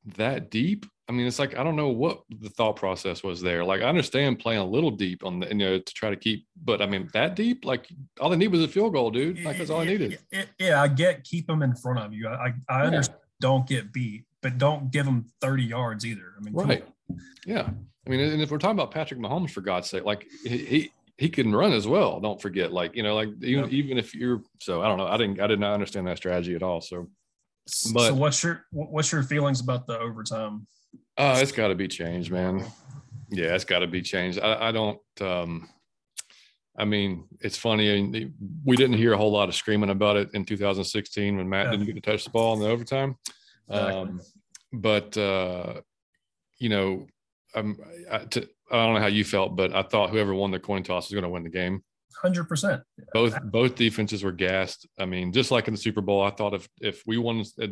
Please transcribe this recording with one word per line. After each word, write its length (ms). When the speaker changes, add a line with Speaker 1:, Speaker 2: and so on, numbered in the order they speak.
Speaker 1:
that 340
deep, 360
I 20
mean, 140
it's 140
like, 160
I 80
don't 100
know 140
what 420
the 200
thought 260
process 480
was 180
there. 220
Like, 180
I 60
understand 500
playing 220
a 40
little 280
deep 320
on 160
the, 80
you 60
know, 220
to 180
try 140
to 60
keep, 320
but, 180
I 60
mean, 280
that 200
deep, 300
like, 240
all 100
they 60
need 160
was 100
a 60
field 240
goal, 180
dude. 320
Like, 160
that's 120
all 100
I 20
Speaker 2:
Yeah, 80
Speaker 1:
needed. 280
Speaker 2:
yeah, 140
yeah, 200
I 60
get 380
keep 260
'em 120
in 120
front 240
of 160
you. 140
I, 40
I, 220
I 140
Speaker 1:
Yeah. 40
Speaker 2:
understand 320
don't 260
get 260
beat, 320
but 180
don't 340
give 160
'em 160
thirty 240
yards 420
either. 320
I 60
mean, 100
come 140
Speaker 1:
Right. 160
Speaker 2:
on. 60
Speaker 1:
Yeah. 260
I 40
mean, 100
and 200
if 120
we're 60
talking 200
about 140
Patrick 260
Mahomes, 320
for 120
God's 280
sake, 140
like, 240
he, 140
he, 340
he 100
can 240
run 200
as 160
well. 320
Don't 200
forget, 320
like, 220
you 80
know, 140
like, 140
even, 220
Speaker 2:
Yep. 80
Speaker 1:
even 260
if 160
you're, 280
so 200
I 60
don't 120
know. 100
I 80
didn't, 240
I 80
did 100
not 160
understand 320
that 120
strategy 360
at 80
all. 180
So, 280
Speaker 2:
S-, 260
Speaker 1:
but 180
Speaker 2:
so 40
what's 300
your, 260
wh-, 220
what's 180
your 140
feelings 360
about 280
the 100
overtime? 720
Speaker 1:
Uh, 260
it's 100
gotta 220
be 120
changed, 440
man. 340
Yeah, 260
it's 100
gotta 220
be 140
changed. 400
I, 280
I 40
don't, 260
um, 480
I 80
mean, 380
it's 180
funny. 340
I 80
mean, 320
we 120
didn't 200
hear 160
a 60
whole 120
lot 200
of 40
screaming 360
about 260
it 160
in 140
two 100
thousand 280
sixteen 520
when 120
Matt 180
Speaker 2:
Yeah. 60
Speaker 1:
didn't 140
get 100
to 40
touch 240
the 60
ball 240
in 60
the 100
overtime. 460
Speaker 2:
Exactly. 320
Speaker 1:
Um, 200
but, 460
uh, 600
you 120
know, 360
I'm, 220
I, 80
to, 300
I 60
don't 80
know 60
how 80
you 160
felt, 320
but 180
I 80
thought 280
whoever 240
won 180
the 80
coin 220
toss 280
was 40
gonna 140
win 160
the 60
game. 320
Speaker 2:
Hundred 260
percent. 340
Speaker 1:
Both, 300
both 320
defenses 460
were 100
gassed. 540
I 80
mean, 260
just 180
like 180
in 60
the 60
Super 220
Bowl, 200
I 80
thought 220
if, 160
if 280
we 100
won 280
the 160